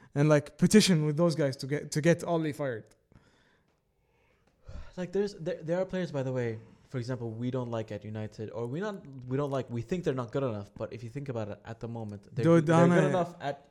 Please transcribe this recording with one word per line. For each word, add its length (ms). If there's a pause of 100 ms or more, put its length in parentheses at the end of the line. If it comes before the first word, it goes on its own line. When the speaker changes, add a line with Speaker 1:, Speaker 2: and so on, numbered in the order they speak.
(140)
Speaker 1:
and, 160
like, 300
petition 480
with 100
those 160
guys 240
to 80
get, 280
to 80
get 220
Ole 300
fired. 300 (2250)
Speaker 2:
Like, 140
there's, 240
there, 260
there 200
are 40
players, 260
by 120
the 80
way, 280 (300)
for 100
example, 320
we 200
don't 200
like 200
at 140
United, 460
or 160
we 120
not, 160 (320)
we 80
don't 160
like, 180
we 120
think 220
they're 100
not 180
good 120
enough. 340
But 160
if 100
you 60
think 200
about 200
it, 160
at 140
the 80
moment, 340 (120)
they're, 120
Speaker 1:
Dude, 220
Speaker 2:
they're 200
good 100
Speaker 1:
أنا 120
Speaker 2:
enough 320
at 300